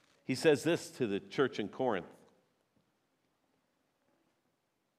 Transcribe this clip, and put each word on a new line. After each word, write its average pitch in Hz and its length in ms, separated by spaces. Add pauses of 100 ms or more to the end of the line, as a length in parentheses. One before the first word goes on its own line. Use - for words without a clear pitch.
(240)
he 131 100
says 147 280
this 156 280
to - 160
the 98 140
church - 380
in 104 100
Corinth. 101 380 (3000)